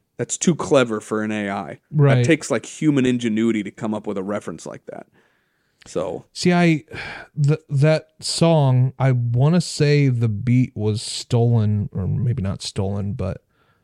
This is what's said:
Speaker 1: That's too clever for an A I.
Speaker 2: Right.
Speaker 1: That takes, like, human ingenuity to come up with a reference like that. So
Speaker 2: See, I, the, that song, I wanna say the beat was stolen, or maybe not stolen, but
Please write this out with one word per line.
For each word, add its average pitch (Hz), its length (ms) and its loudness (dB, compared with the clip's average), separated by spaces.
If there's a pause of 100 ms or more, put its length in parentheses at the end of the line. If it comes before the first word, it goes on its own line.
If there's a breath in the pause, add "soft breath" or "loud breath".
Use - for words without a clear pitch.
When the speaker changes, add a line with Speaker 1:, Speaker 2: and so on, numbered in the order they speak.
(160)
Speaker 1:
That's - 200 -6
too - 180 2
clever 123 460 2
for 107 220 -4
an 107 100 -4
A 104 180 -4
I. 98 300 -8 (100)
Speaker 2:
Right. 143 260 4
Speaker 1:
That 123 100 2
takes, 147 240 0
like, 117 160 -2
human 143 400 0
ingenuity 113 560 0
to 95 80 -12
come 110 240 -6
up 104 120 -8
with 101 120 -6
a 95 40 -4
reference 101 440 -8
like - 200 -14
that. - 200 -16 (800)
So 87 480 -8
Speaker 2:
See, 180 180 2
I, 170 320 2 (500 loud breath)
the, 151 240 2 (120)
that 151 380 2 (120)
song, 135 800 2
I 131 140 2
wanna 123 500 2
say 147 460 2
the 117 200 0
beat 120 480 2
was 107 240 0
stolen, 113 920 0
or 95 140 -4
maybe 104 360 -2
not 95 180 -4
stolen, 101 540 -6
but 95 280 -8 (420)